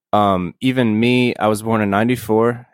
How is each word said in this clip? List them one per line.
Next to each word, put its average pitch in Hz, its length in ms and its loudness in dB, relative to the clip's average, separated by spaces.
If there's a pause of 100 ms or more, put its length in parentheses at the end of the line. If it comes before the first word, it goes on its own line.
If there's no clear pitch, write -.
(120)
um, 98 480 0
even 127 380 0
me, 123 380 2
I 104 100 -2
was 107 160 -2
born 113 180 -2
in 101 100 0
ninety-four, 117 840 0